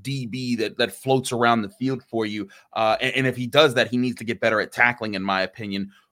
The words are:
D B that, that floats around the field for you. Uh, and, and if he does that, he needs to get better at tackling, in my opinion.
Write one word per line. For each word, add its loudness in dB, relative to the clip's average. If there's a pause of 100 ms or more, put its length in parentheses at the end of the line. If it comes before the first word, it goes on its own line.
D -8
B -2
that, -2
that 0
floats 0
around 4
the -4
field -4
for -2
you. -6 (240)
Uh, 2
and, 0
and 2
if -2
he -4
does 4
that, 2
he -2
needs 0
to -10
get -4
better 2
at -4
tackling, -2
in -4
my 0
opinion. -6 (200)